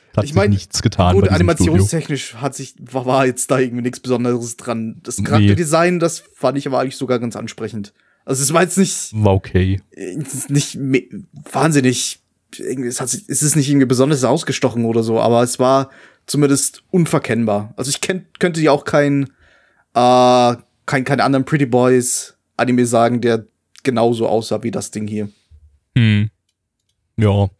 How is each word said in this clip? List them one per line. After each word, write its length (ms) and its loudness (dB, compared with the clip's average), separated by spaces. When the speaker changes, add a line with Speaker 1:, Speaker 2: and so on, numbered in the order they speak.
Speaker 1:
Hat 80 0
Speaker 2:
Ich 80 -10
Speaker 1:
sich 40 -2
Speaker 2:
mein, 140 4
Speaker 1:
nichts 320 -2
getan 320 2
Speaker 2:
gut, 100 4
Speaker 1:
bei 40 4
diesem 220 2
Speaker 2:
animationstechnisch 800 0
Speaker 1:
Studio. 120 -18
Speaker 2:
hat 140 -6
sich, 240 -14
war, 260 -6
war 200 2
jetzt 260 -2
da 80 2
irgendwie 240 -2
nichts 160 -6
Besonderes 580 -2
dran. 460 -6
Das 140 -10
Speaker 1:
Nee. 80 -4
Speaker 2:
Charakterdesign, 760 2
das 240 -2
fand 240 -2
ich 100 -4
aber 120 -2
eigentlich 180 -4
sogar 220 -2
ganz 160 -8
ansprechend. 580 -10
Also 200 -4
es 100 0
war 80 2
jetzt 160 -2
nicht 360 0
Speaker 1:
War 200 4
okay. 480 0
Speaker 2:
es 440 -10
ist 160 -8
nicht 240 0
me-, 320 -2
wahnsinnig, 680 0
irgendwie, 320 -8
es 140 -6
hat 80 -6
sich, 180 -8
es 140 -4
ist 140 0
nicht 120 2
irgendwie 200 4
besonders 360 2
ausgestochen 600 0
oder 160 0
so, 180 0
aber 220 4
es 180 0
war 300 2
zumindest 640 0
unverkennbar. 840 0
Also 120 -6
ich 100 -6
kenn-, 280 -6
könnte 240 -2
dir 120 4
auch 120 0
kein, 380 2
äh, 600 4
kein, 180 -2
keinen 180 0
anderen 240 2
Pretty 200 0
Boys 720 0
Anime 280 2
sagen, 360 2
der 240 0
genauso 460 0
aussah 340 -2
wie 100 -6
das 200 -8
Ding 160 -8
hier. 220 -6
Speaker 1:
Hm. 320 2
Ja. 320 2